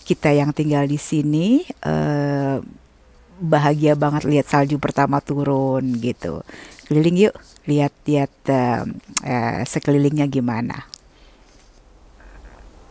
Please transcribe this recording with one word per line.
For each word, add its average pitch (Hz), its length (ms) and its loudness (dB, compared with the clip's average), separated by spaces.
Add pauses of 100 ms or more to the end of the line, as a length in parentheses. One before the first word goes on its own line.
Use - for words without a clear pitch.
kita 160 320 0
yang 143 160 2
tinggal 147 320 0
di 143 160 -2
sini. 160 600 2 (240)
Eh, 143 720 -2 (840)
bahagia 151 560 2
banget 147 320 0
lihat 147 240 2
salju 143 320 2
pertama 139 400 0
turun 135 800 0
gitu. 87 420 -6 (460)
Keliling 170 400 4
yuk, - 60 -10 (340)
lihat-lihat, 143 640 0 (180)
eh, 123 320 0 (400)
eh, 120 400 -2
sekelilingnya 143 640 0
gimana. 123 640 -4 (2000)